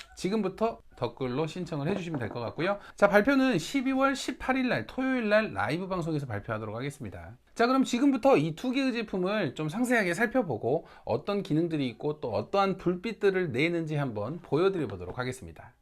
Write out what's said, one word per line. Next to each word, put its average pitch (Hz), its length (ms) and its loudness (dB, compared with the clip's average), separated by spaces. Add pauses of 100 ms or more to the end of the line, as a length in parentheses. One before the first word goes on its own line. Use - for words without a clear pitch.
(160)
지금부터 214 640 -2 (160)
댓글로 127 500 -2
신청을 156 420 -6
해주시면 175 320 -4
될 110 80 -4
것 120 120 -8
같고요. 156 380 -2 (180)
자, 202 120 6
발표는 247 500 4
십이월 269 580 0
십팔일 262 520 -2
날, 139 180 -2
토요일 254 440 -2
날 208 240 4
라이브 135 340 -2
방송에서 160 380 -2
발표하도록 107 500 -6
하겠습니다. 110 640 -10 (160)
자, 226 120 4
그럼 262 180 4
지금부터 262 520 4
이 160 180 2
두 247 180 -6
개의 262 200 0
제품을 208 640 -2
좀 156 140 -4
상세하게 220 460 2
살펴보고 170 720 0 (180)
어떤 202 380 -2
기능들이 156 460 0
있고 147 320 -6
또 120 120 -6
어떠한 190 440 2
불빛들을 185 760 0
내는지 160 440 0
한번 131 440 -4
보여드려 175 460 2
보도록 90 320 -8
하겠습니다. 120 640 -8